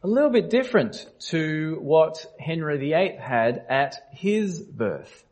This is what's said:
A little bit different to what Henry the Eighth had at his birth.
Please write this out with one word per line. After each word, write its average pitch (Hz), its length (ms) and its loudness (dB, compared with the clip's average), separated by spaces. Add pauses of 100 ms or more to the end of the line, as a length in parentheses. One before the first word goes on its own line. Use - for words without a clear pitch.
A - 20 -4
little 269 240 2
bit 208 180 2
different 220 560 0 (260)
to 156 500 -2
what 160 440 4 (140)
Henry 156 400 -4
the 143 140 -2
Eighth 180 260 0
had 120 500 0
at 139 280 0 (160)
his 202 500 -2
birth. 104 680 -6